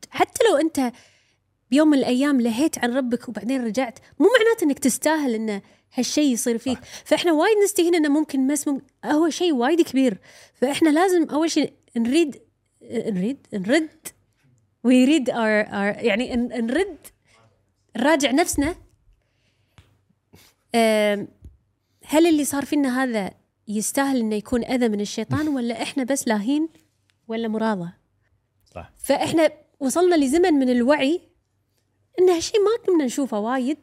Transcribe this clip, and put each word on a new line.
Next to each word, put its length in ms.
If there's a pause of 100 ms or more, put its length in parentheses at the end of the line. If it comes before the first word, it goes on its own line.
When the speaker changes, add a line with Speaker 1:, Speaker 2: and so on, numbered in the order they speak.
Speaker 1:
حتى 420
لو 60
أنت 340 (800)
بيوم 160
من 100
الأيام 440
لهيت 420
عن 140
ربك 320
وبعدين 360
رجعت، 340 (200)
مو 80 (120)
معناته 240
إنك 160
تستاهل 560
إن 260 (320)
هالشيء 400
يصير 240
فيك. 200
Speaker 2:
صح. 60 (220)
Speaker 1:
فإحنا 260
وايد 320
نستهين 320
إنه 140
ممكن 380
مس، 200
مم-، 140 (240)
هو 240
شيء 240
وايد 280
كبير. 360 (360)
فإحنا 360
لازم 400
أول 220
شيء 220 (240)
نريد، 440 (500)
نريد، 640
نرد، 540 (800)
we 200
read 200
our, 420
our، 340
يعني 320
ن-، 300
نرد، 320 (1000)
نراجع 340
نفسنا. 440 (2000)
آم، 520 (800)
هل 220
اللي 180
صار 200
فينا 380
هذا 280 (360)
يستاهل 520
إنه 160
يكون 280
أذى 260
من 120
الشيطان، 460
ولا 340
إحنا 220
بس 240
لاهين، 420 (580)
ولا 200
مراضة؟ 460 (720)
Speaker 2:
صح. 320
Speaker 1:
فإحنا 540 (280)
وصلنا 360
لزمن 380
من 160
الوعي 520 (960)
إن 100
هالشيء 300
ما 260
كنا 200
نشوفه 340
وايد. 440